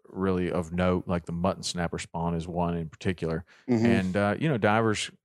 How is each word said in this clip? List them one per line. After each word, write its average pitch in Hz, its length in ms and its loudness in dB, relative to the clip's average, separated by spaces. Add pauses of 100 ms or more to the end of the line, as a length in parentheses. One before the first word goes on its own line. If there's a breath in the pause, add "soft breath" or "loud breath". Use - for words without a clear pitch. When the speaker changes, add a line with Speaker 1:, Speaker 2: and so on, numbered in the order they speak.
Speaker 1:
really 92 420 0
of 85 200 -4
note, 90 360 2
like 87 180 -2
the 85 60 -8
mutton 85 320 -2
snapper 87 360 -4
spawn 85 360 -4
is 82 120 -4
one 87 300 -2
in 82 120 -6
particular. 85 560 -4 (240 soft breath)
Speaker 2:
Mm-hmm. 110 160 4
Speaker 1:
And, 95 320 2
uh, 101 220 2
you 156 80 0
know, 143 100 0
divers 107 540 2 (140)